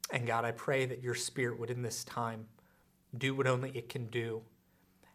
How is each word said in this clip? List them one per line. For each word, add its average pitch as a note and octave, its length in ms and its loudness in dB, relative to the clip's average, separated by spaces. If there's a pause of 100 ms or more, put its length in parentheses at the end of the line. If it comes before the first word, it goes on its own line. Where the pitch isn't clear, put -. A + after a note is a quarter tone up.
And A#2+ 160 0
God, A#2 200 4
I A#2 60 2
pray C3 340 2
that B2+ 180 -6
your A#2+ 120 0
Spirit A#2+ 440 -2
would A2+ 100 -4
in B2 120 -2
this A2+ 220 -4
time A2+ 440 -4 (720)
do C3+ 180 2
what C3+ 120 4
only B2+ 240 4
it A#2 180 -6
can B2 180 -4
do A2+ 340 0 (720)